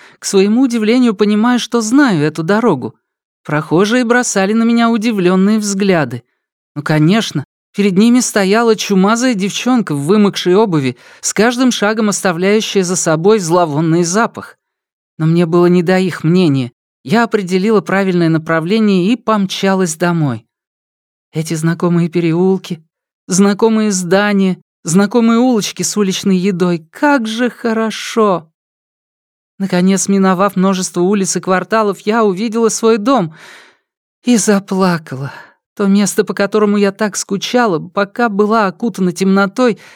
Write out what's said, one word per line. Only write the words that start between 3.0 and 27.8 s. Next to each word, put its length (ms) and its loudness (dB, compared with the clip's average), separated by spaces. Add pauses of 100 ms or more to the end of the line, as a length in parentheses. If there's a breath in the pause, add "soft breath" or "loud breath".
Прохожие 580 0
бросали 480 0
на 120 2
меня 260 2
удивленные 680 2
взгляды. 680 -2 (520)
Ну, 80 -8
конечно, 640 0 (280)
перед 240 0
ними 220 4
стояла 560 0
чумазая 600 0
девчонка 600 -2
в 60 -4
вымокшей 540 2
обуви, 420 0 (240 loud breath)
с 120 -6
каждым 380 2
шагом 380 -2
оставляющая 720 0
за 140 -2
собой 420 2
зловонный 640 0
запах. 540 -4 (600)
Но 100 0
мне 180 2
было 220 2
не 140 4
до 160 0
их 280 -4
мнения. 480 2 (300)
Я 200 0
определила 580 0
правильное 480 0
направление 840 0
и 60 -2
помчалась 800 -2
домой. 500 -2 (840)
Эти 200 -6
знакомые 540 0
переулки, 720 -2 (460)
знакомые 640 2
здания, 680 0 (220)
знакомые 560 2
улочки 440 -2
с 140 -6
уличной 400 0
едой. 540 -2
Как 360 0
же 220 -4
хорошо! 1040 -4 (1080)